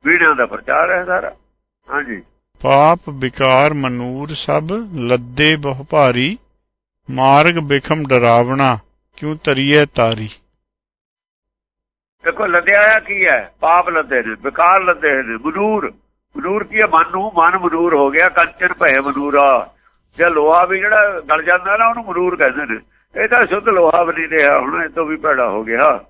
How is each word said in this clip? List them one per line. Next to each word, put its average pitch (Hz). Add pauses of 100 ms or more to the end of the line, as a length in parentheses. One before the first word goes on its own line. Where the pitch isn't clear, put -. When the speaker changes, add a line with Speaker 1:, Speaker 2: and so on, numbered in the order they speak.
Speaker 1:
ਬੀੜਿਆਂ 160
ਦਾ 127
ਪ੍ਰਚਾਰ 143
ਹੈ 180
ਸਾਰਾ। 180 (560)
ਹਾਂਜੀ। 127 (380)
Speaker 2:
"ਪਾਪ 147 (100)
ਵਿਕਾਰ 135
ਮਨੂਰ 131
ਸਭ 147 (320)
ਲੱਦੇ 123
ਬਹੁ 139
ਭਾਰੀ, 139 (720)
ਮਾਰਗ 139
ਬਿਖਮ 151
ਡਰਾਵਣਾ, 123 (360)
ਕਿਉ 151
ਤਰੀਏ 143
ਤਾਰੀ।" 113 (2000)
Speaker 1:
ਦੇਖੋ, 170
ਲੱਦਿਆ 180
ਹੋਇਆ 220
ਕੀ 202
ਹੈ? 123
ਪਾਪ 175
ਲੱਦੇ 135
ਨੇ, 110
ਵਿਕਾਰ 175
ਲੱਦੇ 151
ਨੇ, 113
ਮਨੂਰ। 175 (440)
ਮਨੂਰ 208
ਕੀ 214
ਹੈ? 214
ਮਨ 165
ਨੂੰ, 196
ਮਨ 170
ਮਨੂਰ 170
ਹੋ 139
ਗਿਆ। 165
"ਕੰਚਨ 175
ਭਏ 139
ਮਨੂਰਾ।" 139 (440)
ਜੇ 170
ਲੋਹਾ 160
ਵੀ 190
ਜਿਹੜਾ 208
ਗਲ 156
ਜਾਂਦਾ 180
ਨਾ, 226
ਉਹਨੂੰ 233
ਮਨੂਰ 180
ਕਹਿੰਦੇ 147
ਨੇ। 110 (440)
ਇਹ 220
ਤਾਂ 240
ਸ਼ੁੱਧ 202
ਲੋਹਾ 175
ਵੀ 165
ਨਹੀਂ 160
ਰਿਹਾ, 143
ਹੁਣ 156
ਇਹ 156
ਤੋਂ 160
ਵੀ 156
ਭੈੜਾ 135
ਹੋ 104
ਗਿਆ। 120